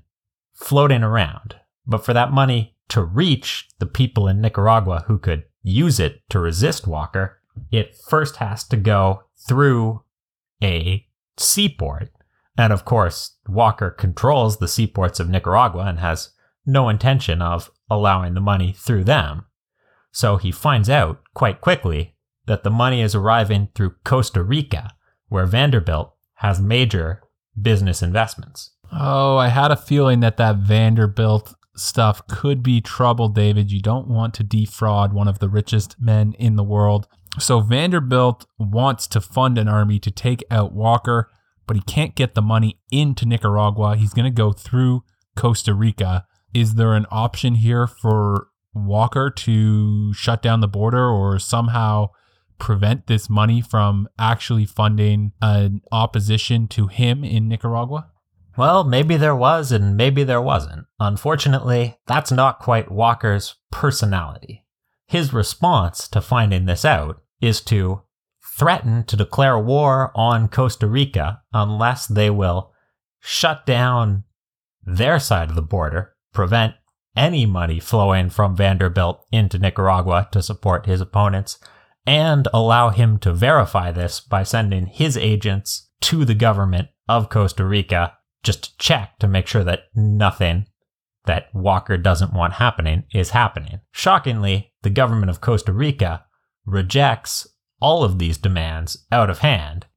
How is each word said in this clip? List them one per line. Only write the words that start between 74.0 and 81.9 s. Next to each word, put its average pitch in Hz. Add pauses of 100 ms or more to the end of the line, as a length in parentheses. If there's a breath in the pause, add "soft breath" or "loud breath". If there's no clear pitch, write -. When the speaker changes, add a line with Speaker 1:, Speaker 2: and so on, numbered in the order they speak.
Speaker 1:
their 110
side 85
of 80
the 82
border, 82 (180)
prevent 110 (420)
any 147
money 85
flowing 95
from 98
Vanderbilt 92
into 101
Nicaragua 92
to 98
support 90
his 92
opponents, 98 (480 soft breath)